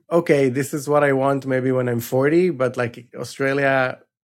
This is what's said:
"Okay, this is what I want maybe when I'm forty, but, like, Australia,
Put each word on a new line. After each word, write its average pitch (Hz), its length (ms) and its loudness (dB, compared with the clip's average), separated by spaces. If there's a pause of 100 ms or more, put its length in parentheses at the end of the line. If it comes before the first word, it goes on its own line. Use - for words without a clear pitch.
(100)
"Okay, 165 380 4
this 131 260 -4
is 143 140 -6
what 147 160 2
I 143 80 4
want 135 340 0
maybe 131 240 0
when 127 180 0
I'm 120 120 -2
forty, 147 500 2
but, 127 260 -2
like, 123 300 -6 (100)
Australia, 135 840 -2 (260)